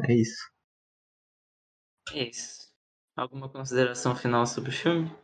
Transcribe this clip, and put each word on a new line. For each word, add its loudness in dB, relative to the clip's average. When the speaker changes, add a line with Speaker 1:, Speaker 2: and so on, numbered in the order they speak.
Speaker 1:
É 4
isso. 2
Speaker 2:
É -4
isso. -14
Alguma -8
consideração 0
final 4
sobre -4
o -4
filme? 2